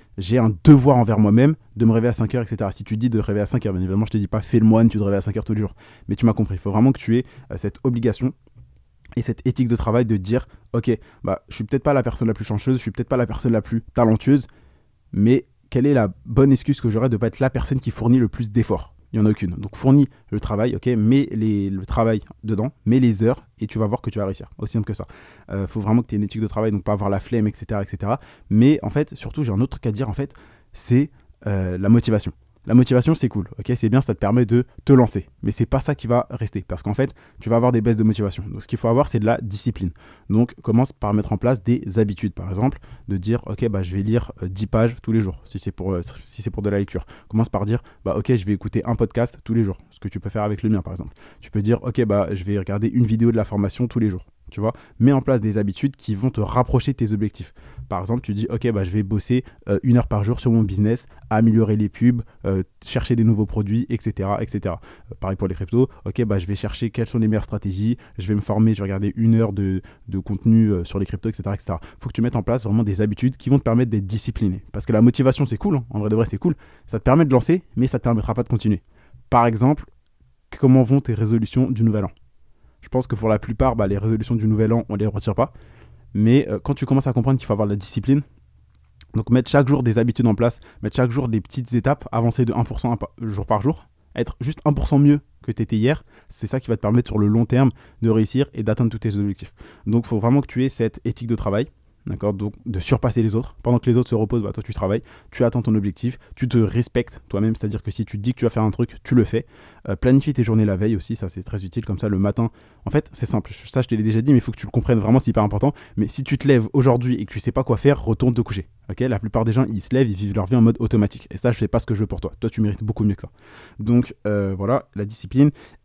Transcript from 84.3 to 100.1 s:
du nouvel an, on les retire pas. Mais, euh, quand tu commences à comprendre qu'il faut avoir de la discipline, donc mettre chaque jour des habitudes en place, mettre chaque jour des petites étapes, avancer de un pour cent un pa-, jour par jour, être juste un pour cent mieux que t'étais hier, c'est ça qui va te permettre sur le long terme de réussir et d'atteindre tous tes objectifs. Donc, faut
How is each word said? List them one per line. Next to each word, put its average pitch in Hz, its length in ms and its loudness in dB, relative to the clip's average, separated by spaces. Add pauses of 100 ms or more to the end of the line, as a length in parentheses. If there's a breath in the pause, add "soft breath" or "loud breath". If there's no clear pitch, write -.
du 110 140 0
nouvel 110 240 2
an, 117 160 0
on 104 80 -4
les 104 100 -2
retire 104 280 -4
pas. - 180 -2 (640 soft breath)
Mais, 113 340 4
euh, 104 100 -4
quand 139 160 -4
tu 131 120 -4
commences 135 200 0
à 131 60 0
comprendre 127 260 0
qu'il - 80 -10
faut 110 60 -2
avoir 104 160 0
de 101 40 -2
la 101 40 0
discipline, 131 460 0 (920)
donc 110 160 -2
mettre 123 200 2
chaque 143 180 4
jour 135 140 2
des 117 160 2
habitudes 120 280 2
en 110 80 4
place, 117 260 0 (220 soft breath)
mettre 107 140 -6
chaque 127 140 2
jour 127 180 -2
des 110 120 0
petites 120 340 -8
étapes, 131 360 -2
avancer 117 340 0
de 120 80 0
un 120 120 0
pour - 160 -6
cent 120 120 -2
un 117 40 0
pa-, - 140 -10 (100)
jour 101 260 -6
par 107 140 0
jour, 143 280 -4 (280)
être - 240 -4
juste 131 240 -6
un 151 80 4
pour - 160 0
cent 143 100 4
mieux 143 220 6 (220)
que 113 100 -6
t'étais 113 240 -2
hier, 123 260 0 (260 soft breath)
c'est - 180 -10
ça 131 120 -4
qui - 100 -8
va 113 80 0
te - 60 -10
permettre 113 260 0
sur 107 100 -2
le 104 100 2
long 113 160 2
terme 127 260 2 (320 soft breath)
de 113 80 2
réussir 113 440 0
et 110 100 -6
d'atteindre 110 260 0
tous 113 80 -8
tes 104 180 -4
objectifs. 101 380 -6 (320 loud breath)
Donc, 113 200 0
faut 113 120 -2